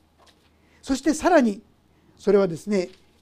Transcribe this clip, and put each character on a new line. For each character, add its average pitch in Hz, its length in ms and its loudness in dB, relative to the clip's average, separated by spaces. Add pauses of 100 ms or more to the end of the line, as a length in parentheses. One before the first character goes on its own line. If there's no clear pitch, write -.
(800)
そ - 140 -6
し 254 60 -6
て 320 140 0
さ - 160 -4
ら 330 100 6
に、 214 200 -2 (560)
そ - 140 -4
れ 202 80 4
は 196 80 2
で 165 100 -8
す - 120 -14
ね、 196 200 -2 (340)